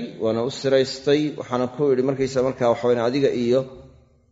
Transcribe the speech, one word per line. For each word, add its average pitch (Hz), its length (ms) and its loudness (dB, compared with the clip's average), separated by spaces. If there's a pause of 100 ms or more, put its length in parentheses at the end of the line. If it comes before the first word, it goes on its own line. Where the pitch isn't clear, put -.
(200)
waana 113 220 0
u 123 80 -2
siraystay, 135 720 2 (140)
waxaana 127 320 -2
ku 151 140 -4 (100)
idhi, 127 100 2
markaysaa 131 400 0
markaa, 131 280 0
waxa 120 180 0
weyn 120 120 2
adiga 127 300 2
iyo 120 300 2 (720)